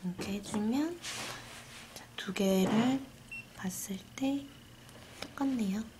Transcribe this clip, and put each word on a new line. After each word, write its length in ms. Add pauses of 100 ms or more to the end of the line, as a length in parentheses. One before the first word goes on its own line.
이렇게 300
해주면, 640 (920)
자, 100 (120)
두 180
개를 640 (560)
봤을 420 (160)
때 300 (760)
똑같네요. 600 (180)